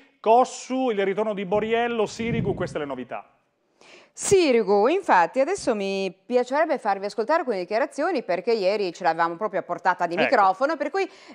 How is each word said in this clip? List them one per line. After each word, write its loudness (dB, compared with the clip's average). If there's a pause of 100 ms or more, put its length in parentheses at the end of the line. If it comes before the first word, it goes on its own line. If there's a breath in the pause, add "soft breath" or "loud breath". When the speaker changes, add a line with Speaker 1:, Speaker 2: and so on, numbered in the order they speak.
(220 soft breath)
Speaker 1:
Cossu, 2
il 0
ritorno -2
di -6
Boriello, 0
Sirigu, -4
queste -6
le -6
novità. -10 (880 soft breath)
Speaker 2:
Sirigu, 4
infatti, 2
adesso -2
mi -4 (100)
piacerebbe 0
farvi -4
ascoltare -2
alcune -4
dichiarazioni -2
perché -2
ieri 0
ce -12
l'avevamo 0
proprio -4
a -2
portata -2
di -4
Speaker 1:
Ecco. 2
Speaker 2:
microfono, 2
per -4
cui, -2 (300 loud breath)